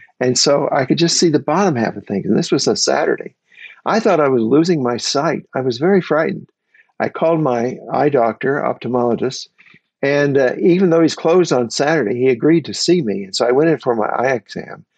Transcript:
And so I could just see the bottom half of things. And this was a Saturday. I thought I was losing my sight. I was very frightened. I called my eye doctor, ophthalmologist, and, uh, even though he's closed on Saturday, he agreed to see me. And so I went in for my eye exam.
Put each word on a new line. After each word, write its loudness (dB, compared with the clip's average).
And 0
so 2
I 0
could 0
just 0
see 2
the 2
bottom 0
half -2
of -14
things. -4
And 0
this -2
was 0
a 2
Saturday. -2
I 0
thought 2
I 2
was 2
losing 2
my -2
sight. -4
I -2
was -4
very 2
frightened. -2
I -2
called 0
my -2
eye 0
doctor, 0
ophthalmologist, -2
and, 2
uh, 2
even 4
though 4
he's 2
closed 2
on 0
Saturday, -2
he 2
agreed 2
to -10
see 0
me. -4
And -12
so 0
I 2
went 2
in 0
for -2
my -2
eye -2
exam. -10